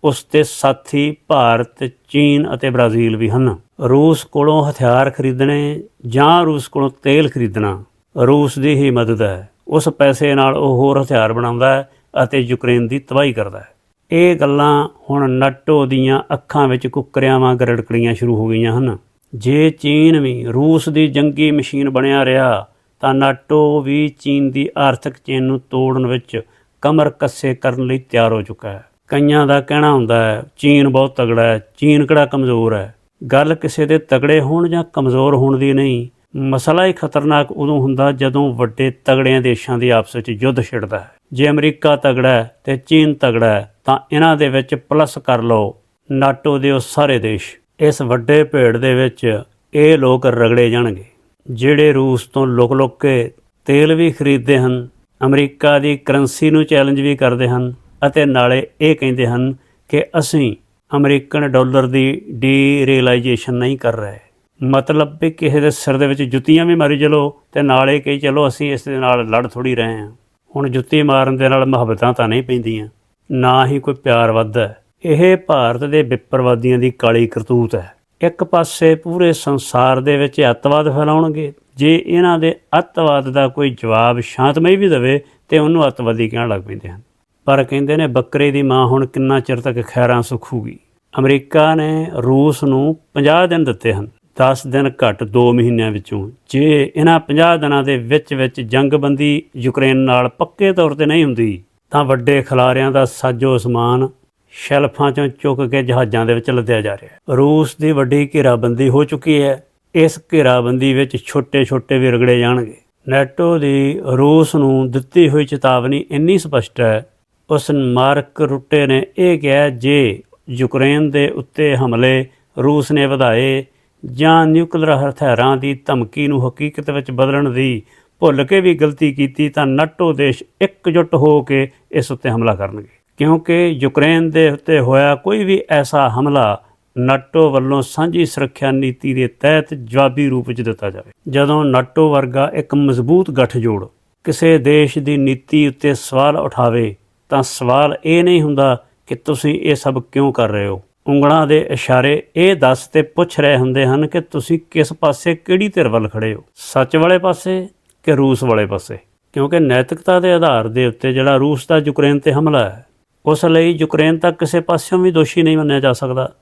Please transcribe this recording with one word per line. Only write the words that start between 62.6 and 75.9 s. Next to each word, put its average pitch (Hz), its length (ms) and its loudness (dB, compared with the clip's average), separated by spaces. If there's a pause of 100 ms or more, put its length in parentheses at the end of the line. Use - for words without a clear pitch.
ਨਹੀਂ 123 240 -2
ਕਰ 117 180 -4
ਰਹੇ। 104 220 -10 (440)
ਮਤਲਬ 143 580 -2
ਵੀ 165 100 0
ਕਿਸੇ 151 300 -2
ਦੇ 147 100 2
ਸਿਰ 139 260 -4
ਦੇ 143 100 0
ਵਿੱਚ 139 160 -2
ਜੁੱਤੀਆਂ 135 420 2
ਵੀ 170 100 2
ਮਾਰੀ 147 240 0
ਚਲੋ 147 360 0 (180)
ਤੇ 143 100 -2
ਨਾਲੇ 135 380 2
ਕਹੀ 143 180 -4
ਚਲੋ 139 300 0
ਅਸੀਂ 143 240 -4
ਇਸ 131 120 -8
ਦੇ 139 140 -6
ਨਾਲ 123 320 0
ਲੜ 120 160 0
ਥੋੜ੍ਹੀ 123 280 -4
ਰਹੇ 113 240 -2
ਹਾਂ। 104 120 -14 (460)
ਹੁਣ 139 120 -2
ਜੁੱਤੀ 131 340 -2
ਮਾਰਨ 135 340 2
ਦੇ 131 120 2
ਨਾਲ 131 180 2
ਮੁਹੱਬਤਾਂ 120 460 0
ਤਾਂ 117 160 -2
ਨਹੀਂ 117 140 0
ਪੈਂਦੀਆਂ, 113 460 -6 (440)
ਨਾ 127 340 2
ਹੀ 139 120 -2
ਕੋਈ 135 160 -4
ਪਿਆਰ 117 380 0
ਵੱਧਦਾ 110 360 -2
ਹੈ। 104 80 -16 (280)
ਇਹ 175 320 4
ਭਾਰਤ 127 480 -2
ਦੇ 147 180 2